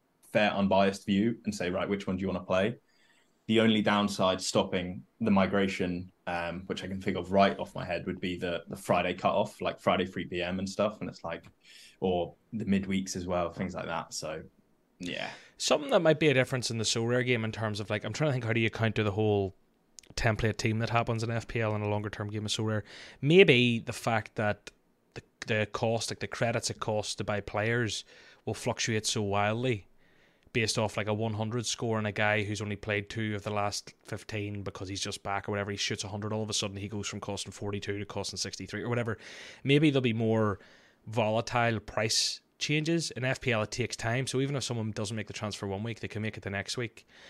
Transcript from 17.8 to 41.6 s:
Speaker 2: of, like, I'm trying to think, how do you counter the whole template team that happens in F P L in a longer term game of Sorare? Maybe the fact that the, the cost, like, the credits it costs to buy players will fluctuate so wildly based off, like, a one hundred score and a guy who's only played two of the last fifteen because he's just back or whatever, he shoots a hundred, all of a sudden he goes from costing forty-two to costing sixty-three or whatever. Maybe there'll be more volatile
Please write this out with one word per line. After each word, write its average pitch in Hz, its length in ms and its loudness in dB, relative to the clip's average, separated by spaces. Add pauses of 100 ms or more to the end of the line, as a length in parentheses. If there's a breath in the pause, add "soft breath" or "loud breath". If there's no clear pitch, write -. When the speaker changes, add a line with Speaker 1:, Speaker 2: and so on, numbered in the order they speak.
Speaker 2:
of, 101 80 -6
like, 107 160 -2
I'm 107 80 -4
trying 151 160 0
to - 20 2
think, 123 140 -2
how 113 80 2
do 117 80 4
you 110 80 4
counter 110 340 0
the 107 80 2
whole 101 420 2 (600)
template 110 400 2
team 110 240 0
that 113 120 -2
happens 117 320 2
in 117 80 -2
F 117 140 -4
P - 140 -4
L 107 160 0
in 104 60 -2
a 104 80 0
longer 104 200 0
term 104 200 -6
game 107 160 -4
of 104 60 -4
Sorare? 110 320 0 (360 loud breath)
Maybe 131 600 8
the - 120 -8
fact 110 440 0
that 104 360 0 (440)
the, - 60 -12 (260)
the 107 260 2
cost, 113 360 0
like, 101 100 -6
the 104 80 -6
credits 117 420 -2
it 110 100 -8
costs 107 360 -2
to 104 100 -6
buy 104 160 -2
players 110 640 0 (400 loud breath)
will 113 80 -2
fluctuate 110 520 -2
so - 160 0
wildly 104 680 0 (640 soft breath)
based 110 240 2
off, 107 180 0
like, 104 120 -2
a 107 60 2
one 110 200 -2
hundred 110 320 -2
score 113 320 -2
and 107 100 0
a 104 60 -2
guy 107 300 2
who's 104 180 -4
only 104 160 -4
played 104 320 -4
two 107 260 -4
of 101 80 -8
the 107 60 -4
last 104 540 -4
fifteen 104 580 -8
because 98 260 -8
he's 95 140 -6
just - 200 -6
back 98 280 -4
or - 20 -2
whatever, 101 200 -2
he 101 60 -4
shoots - 280 -4
a - 20 -8
hundred, 104 240 -6
all 107 120 -2
of 107 60 -8
a 107 40 -6
sudden 98 240 -2
he 101 100 -8
goes 101 220 -6
from 104 100 -8
costing 101 320 -8
forty-two 101 480 -6
to 104 60 -6
costing 98 320 -6
sixty-three 95 460 -6
or 110 60 -4
whatever. 117 280 0 (480 loud breath)
Maybe 147 240 6
there'll 135 120 4
be 120 120 4
more 110 460 4 (480 soft breath)
volatile 113 720 2